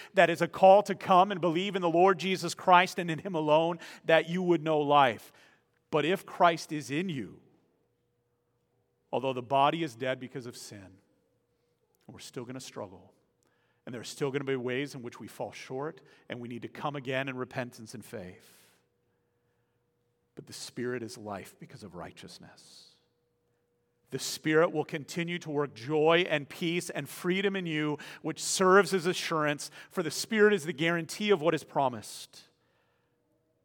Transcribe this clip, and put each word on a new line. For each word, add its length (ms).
that 140
is 140
a 60
call 340
to 120
come 360
and 100
believe 360
in 60
the 60
Lord 300
Jesus 360
Christ 440
and 120
in 100
him 140
alone, 440
that 240
you 140
would 200
know 180
life. 520
But 140
if 220
Christ 460
is 180
in 180
you, 320
although 200
the 100
body 400
is 120
dead 260
because 260
of 100
sin, 420
we're 120
still 260
gonna 160
struggle. 540
And 80
there 60
are 40
still 260
gonna 140
be 120
ways 380
in 60
which 200
we 80
fall 240
short, 500
and 100
we 100
need 140
to 60
come 280
again 320
in 80
repentance 580
and 100
faith. 600
But 140
the 40
Spirit 500
is 140
life 420
because 240
of 120
righteousness. 960
The 100
Spirit 500
will 140
continue 560
to 100
work 240
joy 540
and 200
peace 400
and 200
freedom 480
in 100
you, 320
which 180
serves 540
as 120
assurance, 640
for 140
the 60
Spirit 420
is 120
the 80
guarantee 580
of 100
what 120
is 120
promised. 800